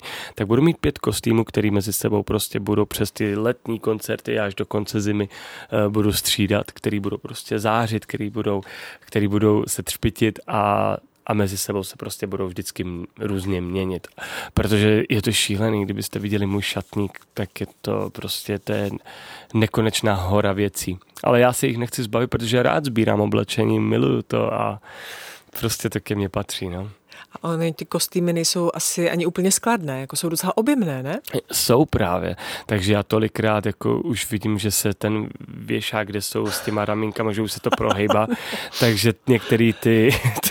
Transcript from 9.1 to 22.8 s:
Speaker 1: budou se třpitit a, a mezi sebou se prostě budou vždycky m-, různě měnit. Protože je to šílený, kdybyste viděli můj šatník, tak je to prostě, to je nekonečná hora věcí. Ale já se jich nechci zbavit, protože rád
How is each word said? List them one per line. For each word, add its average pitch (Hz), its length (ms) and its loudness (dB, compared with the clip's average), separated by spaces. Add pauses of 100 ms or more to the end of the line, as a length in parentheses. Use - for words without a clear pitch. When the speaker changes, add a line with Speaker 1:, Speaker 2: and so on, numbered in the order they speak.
Speaker 1:
budou 107 380 4
se - 160 -4
třpitit - 640 0
a, 104 500 2 (300)
a 113 80 0
mezi 101 240 2
sebou 101 260 -2
se - 120 -12
prostě - 300 -8
budou 95 200 -4
vždycky 92 380 -8
m-, 87 220 -6 (120)
různě 98 420 -2
měnit. 92 460 -4 (480)
Protože 107 540 4
je 104 140 2
to 113 100 2
šílený, 104 520 0
kdybyste 101 340 -6
viděli 101 280 0
můj 101 160 0
šatník, - 560 -4 (160)
tak - 260 -6
je 101 60 -4 (140)
to 104 320 -4
prostě, - 460 -6
to - 140 -6
je 104 180 -2 (640)
nekonečná 110 600 2
hora 98 380 2
věcí. 95 460 -2 (260)
Ale 120 160 6
já 123 120 6
se 135 140 0
jich 120 120 -2
nechci 120 240 -4
zbavit, 117 280 0
protože 120 320 2
rád 143 220 2